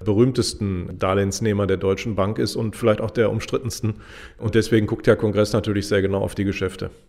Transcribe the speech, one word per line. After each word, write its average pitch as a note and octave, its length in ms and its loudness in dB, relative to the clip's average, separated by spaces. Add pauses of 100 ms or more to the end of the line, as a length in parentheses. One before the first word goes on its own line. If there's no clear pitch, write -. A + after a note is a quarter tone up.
berühmtesten G#2 920 0
Darlehensnehmer G2 680 0
der F#2+ 80 2
Deutschen F#2+ 400 -2
Bank G#2 220 0
ist B2 180 -2
und A2+ 180 -4
vielleicht G#2+ 260 2
auch A2 120 -4
der G#2+ 180 2
umstrittensten. A2 640 -4 (440)
Und G#2+ 180 0
deswegen A2 320 2
guckt - 180 -2
der A2+ 80 6
Kongress G#2 380 2
natürlich G2+ 340 0
sehr G2+ 160 2
genau G2 180 0
auf G2+ 140 -4
die G#2 80 -2
Geschäfte. F#2+ 480 -4 (180)